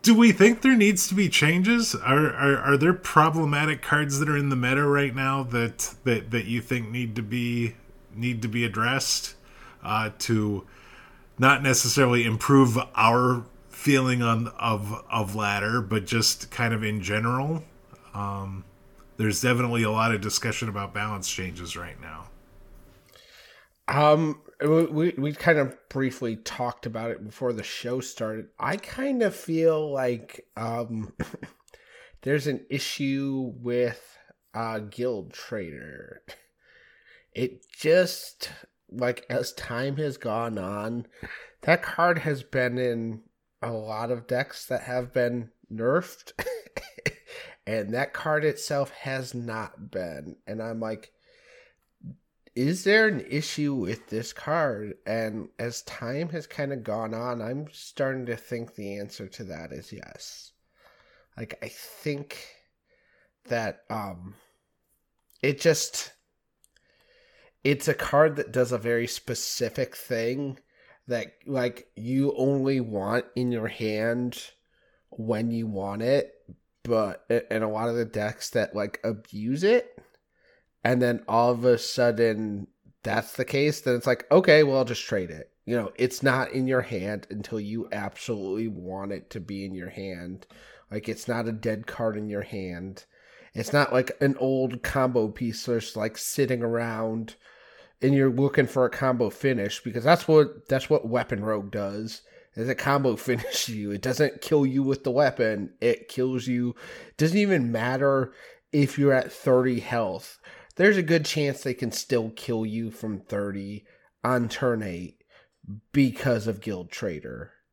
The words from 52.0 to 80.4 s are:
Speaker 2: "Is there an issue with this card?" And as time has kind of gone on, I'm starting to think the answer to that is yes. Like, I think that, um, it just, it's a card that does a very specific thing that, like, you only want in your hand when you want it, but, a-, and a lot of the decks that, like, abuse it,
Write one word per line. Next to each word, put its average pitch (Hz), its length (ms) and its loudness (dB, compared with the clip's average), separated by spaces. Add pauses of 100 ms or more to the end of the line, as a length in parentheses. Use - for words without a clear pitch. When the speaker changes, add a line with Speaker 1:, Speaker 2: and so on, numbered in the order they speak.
Speaker 2:
"Is 156 300 -2
there 220 240 6
an 170 200 -4
issue 147 460 -4
with 110 340 -4
this 113 240 -6
card?" 127 600 -2 (100)
And 110 440 -4 (100)
as 120 240 -8
time 143 480 -8
has 156 160 -8
kind 139 260 -6
of 120 120 -8
gone 110 280 -4
on, 120 300 -6
I'm 135 300 -6
starting 131 540 -6
to 117 100 -4
think 117 380 -10
the 101 240 -10
answer 101 300 -12
to 110 160 -16
that 80 280 -12
is - 200 -14
yes. - 600 -18 (840)
Like, 110 260 -12
I - 60 -12
think - 800 -10 (1000)
that, 113 440 -4
um, 98 440 -10 (1080)
it 135 180 0
just, - 520 0 (1500)
it's 139 260 0
a 151 60 2
card 147 420 4
that 143 160 -6
does 123 200 2
a 120 60 -2
very 117 280 0
specific - 880 -6
thing 131 640 -4 (500)
that, 120 260 -4 (120)
like, 123 480 -4
you 131 420 0
only 135 440 2
want 110 460 -2 (100)
in 123 160 0
your 110 160 -2
hand 117 840 -4 (580)
when 110 400 -2
you 113 160 -4
want 101 340 -6
it, 131 320 2 (520)
but, 110 440 0
a-, 117 240 0
and 110 100 0
a 110 60 0
lot 110 200 -2
of 117 80 -2
the 117 80 0
decks 107 460 -6
that, 110 240 0
like, 101 300 -4
abuse 110 580 -4
it, 233 360 2 (840)